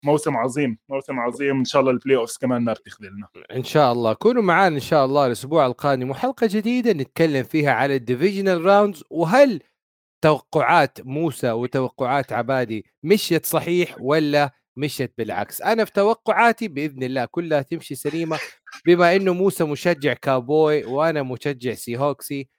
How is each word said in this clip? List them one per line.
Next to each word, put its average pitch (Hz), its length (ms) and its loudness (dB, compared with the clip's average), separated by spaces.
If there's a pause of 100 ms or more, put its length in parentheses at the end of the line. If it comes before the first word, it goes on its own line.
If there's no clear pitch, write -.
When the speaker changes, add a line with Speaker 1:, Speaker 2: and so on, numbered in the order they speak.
Speaker 1:
موسم 147 320 0
عظيم، 131 420 -2 (100)
موسم 135 320 -6
عظيم، 131 380 -2
إن 127 60 0
شاء 139 160 2
الله 131 120 2
البلاي 131 240 2
أوفس 117 220 -2
كمان 127 240 -2
ما 117 100 -2
بتخذلنا. 101 560 -14 (240)
Speaker 2:
إن 123 120 -6
شاء 143 280 4
الله. 117 200 0
كونوا 240 300 0
معانا 180 320 2
إن 139 60 -2
شاء 143 240 2
الله 139 220 2
الأسبوع 135 400 0
القادم 127 440 -2
وحلقة 233 400 -2
جديدة 226 420 0
نتكلم 147 500 0
فيها 143 280 0
على 135 260 2
الديفيجنال 170 680 0
راوندز، 202 460 4
وهل 190 500 4 (640)
توقعات 147 840 2
موسى 139 440 -4
وتوقعات 127 840 -4
عبادي 117 540 -4 (160)
مشيت 170 440 0
صحيح 170 540 -2
ولا 147 540 0 (220)
مشيت 135 420 -6
بالعكس؟ 104 440 -6
أنا 220 220 0
في - 80 -16
توقعاتي 220 760 0
بإذن 143 340 -6
الله 127 220 -4
كلها 156 380 -2
تمشي 160 320 -10
سليمة، 156 440 -6 (480)
بما 175 300 6
إنه 190 160 2
موسى 180 320 0
مشجع 147 480 -2
كابوي 143 720 0
وأنا 147 380 -2
مشجع 127 520 -6
سيهوكسي 139 720 -6 (100)